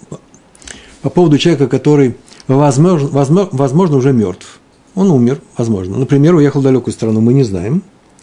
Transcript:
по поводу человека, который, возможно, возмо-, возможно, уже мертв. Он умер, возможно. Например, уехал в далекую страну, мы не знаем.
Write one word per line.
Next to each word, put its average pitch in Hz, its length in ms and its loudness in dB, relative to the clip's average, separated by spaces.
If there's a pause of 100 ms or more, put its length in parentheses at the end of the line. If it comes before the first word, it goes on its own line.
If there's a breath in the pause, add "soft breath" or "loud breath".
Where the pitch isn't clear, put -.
(1040 loud breath)
по 151 80 -4
поводу 160 260 2
человека, 139 300 0
который, 139 480 0 (320 loud breath)
возможно, 143 600 2
возмо-, 143 440 0
возможно, 139 460 0
уже 131 160 2
мертв. 98 460 -4 (360)
Он 196 160 0
умер, 127 300 0 (140)
возможно. 101 400 -4
Например, 139 380 2
уехал 143 280 2
в - 20 0
далекую 127 320 0
страну, 110 260 -2
мы 120 140 2
не 139 80 2
знаем. 104 400 -4 (400 loud breath)